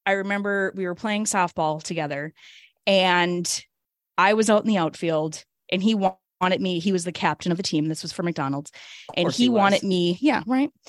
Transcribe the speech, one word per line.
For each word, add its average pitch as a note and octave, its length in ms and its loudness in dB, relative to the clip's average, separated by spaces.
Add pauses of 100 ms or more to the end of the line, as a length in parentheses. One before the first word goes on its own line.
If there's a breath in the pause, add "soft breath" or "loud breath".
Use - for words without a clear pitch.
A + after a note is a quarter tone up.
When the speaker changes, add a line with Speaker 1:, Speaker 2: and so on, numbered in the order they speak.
Speaker 1:
I G3 80 2
remember G3+ 640 -2
we F#3+ 100 -4
were F3 100 -4
playing G#3+ 300 -4
softball E3 580 -2
together, D3+ 500 -6 (540 soft breath)
and F3 760 2 (540)
I G3 160 6
was A3 160 4
out G#3+ 140 4
in - 40 -2
the G#3+ 100 2
outfield, D#3+ 680 -2 (280)
and F#3 120 0
he A3 120 2
wa-, F#3+ 200 0 (240)
wanted F#3 220 2
me, F3+ 180 -2
he F#3+ 120 0
was F3+ 120 0
the F3 80 -6
captain E3 400 -2
of E3+ 60 0
the F#3+ 60 -6
team. D#3 240 0
This D#3 140 -4
was E3 100 -10
for F3+ 120 -6
McDonald's. D3 480 -4 (440 loud breath)
And F3 100 2
Speaker 2:
course E3 120 -2
Speaker 1:
he A#3+ 60 2
Speaker 2:
he B3 60 4
Speaker 1:
wanted G3 340 4
Speaker 2:
was. G3 60 -2
Speaker 1:
me, F3 320 2
yeah, C4 260 2
right. C4 240 0 (180)